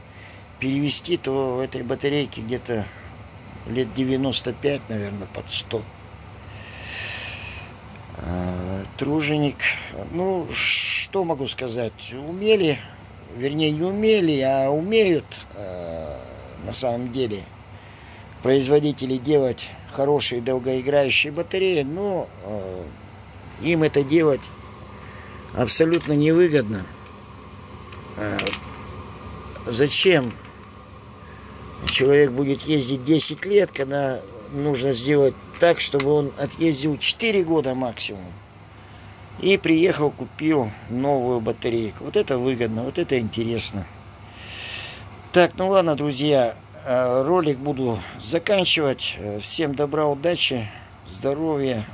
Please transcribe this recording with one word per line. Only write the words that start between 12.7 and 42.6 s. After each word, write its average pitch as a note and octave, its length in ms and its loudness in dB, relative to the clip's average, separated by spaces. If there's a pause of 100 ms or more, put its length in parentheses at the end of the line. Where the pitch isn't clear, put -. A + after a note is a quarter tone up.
вернее, D3 320 2
не D3+ 140 0
умели, G3 560 4
а C3+ 320 4
умеют, F3+ 540 4 (280)
э, E2+ 640 -8 (480)
на G2+ 60 -6
самом A#2+ 400 0
деле A2+ 320 -2 (1000)
производители C3+ 760 4
делать C3 500 2 (240)
хорошие C#3 480 2
долгоиграющие C3 960 2
батареи, E3+ 480 0
но, E3 480 -2 (140)
э, F#2+ 400 -8 (800)
им D#3+ 180 2
это C#3+ 220 4
делать D3 480 4 (1040)
абсолютно D#3+ 580 2
невыгодно. D3 720 4 (1300)
Э, G#2 200 -4 (1300)
зачем C3+ 640 4 (1600)
человек C#3+ 420 8
будет C3+ 300 0
ездить C3+ 420 0
десять D3+ 420 4
лет, G3 260 4
когда C#3 500 -2 (300)
нужно C#3 400 2
сделать C3+ 420 4 (260)
так, E3+ 200 6
чтобы C#3 320 2
он D3 260 2
отъездил D3 600 0
четыре G3+ 440 2
года D#3 300 2
максимум A2 580 -6 (1080)
и F#3+ 180 4
приехал, D#3+ 540 4
купил C#3 580 0 (220)
новую B2+ 500 0
батарейку? A#2 600 -2
Вот C#3+ 120 -4
это G#3 220 2
выгодно, A#2 460 0